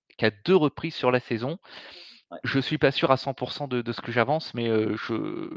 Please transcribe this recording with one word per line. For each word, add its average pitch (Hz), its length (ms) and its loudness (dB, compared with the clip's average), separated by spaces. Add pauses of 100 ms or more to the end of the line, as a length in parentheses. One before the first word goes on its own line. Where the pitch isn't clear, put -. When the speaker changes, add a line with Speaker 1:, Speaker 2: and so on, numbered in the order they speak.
(180)
Speaker 1:
qu'à 110 140 4
deux - 240 2
reprises 156 400 2
sur 127 160 2
la 127 80 2
saison. 123 400 -4 (720)
Speaker 2:
Ouais. 87 120 -12
Speaker 1:
Je - 160 0
suis 147 180 -2
pas 135 140 4
sûr 143 200 2
à 131 60 8
cent 135 160 -4
pour - 180 -6
cent 143 160 -6
de, 127 140 0
de 120 100 -4
ce - 100 -8
que 123 100 -8
j'avance, 123 420 0
mais, 120 160 -2
heu, 110 280 2
je, 107 600 -6